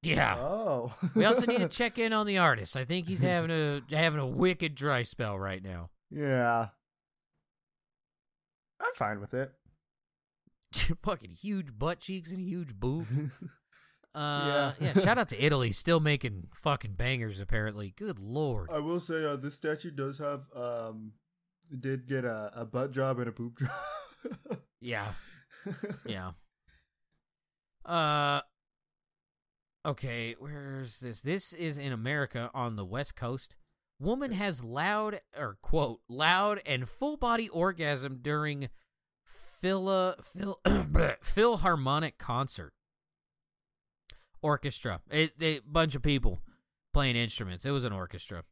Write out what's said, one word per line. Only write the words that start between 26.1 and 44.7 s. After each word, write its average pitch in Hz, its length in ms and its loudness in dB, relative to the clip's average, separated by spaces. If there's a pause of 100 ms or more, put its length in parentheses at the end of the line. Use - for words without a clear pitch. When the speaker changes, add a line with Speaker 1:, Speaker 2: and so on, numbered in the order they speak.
Speaker 1:
Uh, 147 560 2 (1400)
okay, 120 540 -4
where's 139 600 -10
this? 120 220 -10
This 180 320 -2
is 160 240 -4
in 139 140 -4
America 123 640 -2
on 120 200 -2
the 101 100 -6
West 120 300 -6
Coast. 127 400 -6 (440)
Woman 247 320 -2
has 185 320 -2
loud, 208 560 -2 (180)
or 113 240 -6
quote, 143 380 2 (100)
"loud 180 560 4
and 127 240 -2
full 294 280 -2
body 233 320 2
orgasm 147 720 0
during 147 480 -2 (560)
phila-, 185 960 0
phil-, 196 380 -6
<clears throat> - 40 0
bleh, 160 560 6
Philharmonic 160 960 4
concert." 120 560 -4 (1700)
Orchestra. 135 680 -2